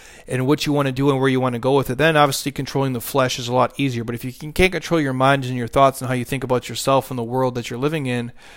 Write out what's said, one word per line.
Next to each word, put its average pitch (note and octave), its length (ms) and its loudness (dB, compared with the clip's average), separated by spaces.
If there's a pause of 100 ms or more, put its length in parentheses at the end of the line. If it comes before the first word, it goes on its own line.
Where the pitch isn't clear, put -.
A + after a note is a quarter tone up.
(260)
and B2+ 200 -2
what D3 180 2
you D3+ 80 0
wanna C#3 200 0
do C3+ 180 2
and C3 100 0
where C3+ 80 2
you B2+ 120 2
wanna B2 180 -2
go C3 180 2
with C3 140 2
it, A#2+ 80 -4
then D#3 180 4
obviously D3 340 4
controlling C3+ 440 -4
the A#2 80 -6
flesh C3 360 0
is A#2+ 100 -8
a A#2+ 40 -2
lot B2 260 2
easier. B2 240 -2
But A#2+ 120 -6
if A#2 100 -10
you B2+ 80 -8
can, D3+ 220 -14
can't F3+ 180 4
control E3+ 260 -2
your C#3 140 0
mind C3 320 4
and B2+ 140 -4
your A#2+ 100 -4
thoughts C#3 320 4
and B2+ 80 -6
how B2+ 60 -2
you B2 100 -2
think C3 180 -4
about B2+ 280 -2
yourself C3+ 400 0
and C3 80 -8
the A#2+ 40 -6
world B2 340 -2
that A#2 120 -6
you're A#2+ 100 -8
living D3 280 -2
in, A#2+ 260 -4 (240)